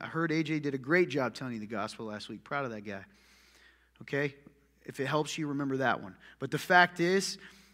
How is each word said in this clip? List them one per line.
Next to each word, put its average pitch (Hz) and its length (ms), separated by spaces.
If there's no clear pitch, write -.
I - 80
heard 160 240
A 160 100
J 156 160
did 143 160
a 135 40
great 165 320
job 127 240
telling 127 200
you 110 60
the 107 60
gospel 107 400
last 104 220
week. 107 140
Proud 143 220
of 120 80
that 107 80
guy. 98 240
Okay? 143 320
If - 140
it 135 80
helps 151 320
you, 156 80
remember 139 300
that 120 260
one. 95 140
But 135 100
the 147 80
fact 175 400
is, 190 400